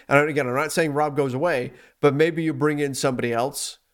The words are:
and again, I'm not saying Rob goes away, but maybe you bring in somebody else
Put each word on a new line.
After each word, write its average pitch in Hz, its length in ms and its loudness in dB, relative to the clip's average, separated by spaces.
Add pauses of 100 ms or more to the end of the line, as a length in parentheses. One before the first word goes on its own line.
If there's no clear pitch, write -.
and 147 200 4
again, 143 200 0
I'm 123 60 -2
not 151 180 -2
saying 160 200 0
Rob 147 220 0
goes 139 180 0
away, 139 380 -2 (300)
but 143 120 4
maybe 160 300 2
you 156 100 0
bring 147 260 0
in 143 140 -2
somebody 123 380 -2
else 123 460 -4 (160)